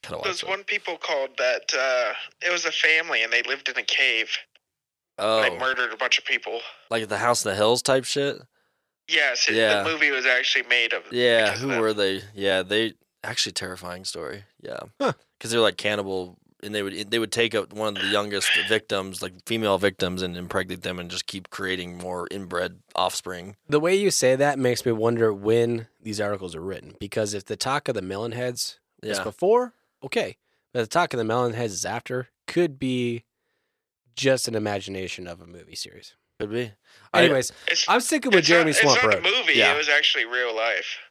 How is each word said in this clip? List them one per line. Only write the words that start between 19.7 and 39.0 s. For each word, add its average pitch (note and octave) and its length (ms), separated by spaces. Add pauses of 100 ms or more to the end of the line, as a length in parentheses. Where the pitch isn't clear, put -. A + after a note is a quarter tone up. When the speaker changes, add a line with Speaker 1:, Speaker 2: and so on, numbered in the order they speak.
Speaker 1:
victims, F#2 460
and F2 120
impregnate F#2 460
them F2+ 180
and F2 120
just F2+ 160
keep F#2+ 240
creating F#2 480
more F2+ 320
inbred F2+ 480 (160)
offspring. F2+ 640 (100)
Speaker 3:
The D3 120
way F3 160
you G3 160
say C3 240
that C#3 220
makes B2+ 300
me A#2+ 40
wonder A2+ 420
when A2+ 540 (140)
these G#2+ 180
articles F#2+ 360
are D#2+ 60
written, F#2 380
because G#2 360
if F#2+ 100
the G#2+ 100
talk C3+ 320
of C3 80
the G2+ 60
Melonheads A#2 760 (260)
is G#2+ 160
Speaker 1:
Yeah. F#2 40
Speaker 3:
before, A3 500 (300)
okay. C3+ 340 (360)
But B2 80
the A2 60
talk E3+ 260
of C3 60
the A2+ 60
Melonheads A#2+ 400
is G2 200
after, B2 440 (180)
could D#3+ 320
be B2 440 (920)
just C3 320
an A#2 80
imagination G2 720
of F2 140
a E2+ 60
movie - 280
series. - 400 (240)
Speaker 1:
Could G#2 120
be. A#2 200 (420)
I - 100
Speaker 3:
Anyways, C#3+ 280 (160)
Speaker 2:
It's, - 200
Speaker 3:
I'm A3 140
sticking C4 300
with F#3+ 80
Speaker 2:
it's D3+ 80
Speaker 3:
Jeremy D#3+ 240
Speaker 2:
not, C#3+ 100
Speaker 3:
Swamp C#3+ 160
Speaker 2:
it's B3 80